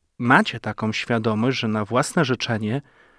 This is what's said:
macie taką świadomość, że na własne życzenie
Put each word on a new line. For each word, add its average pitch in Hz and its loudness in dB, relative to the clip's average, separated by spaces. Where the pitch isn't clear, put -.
macie 131 4
taką 110 -4
świadomość, 113 0
że 117 -2
na 107 -2
własne 139 0
życzenie 117 -2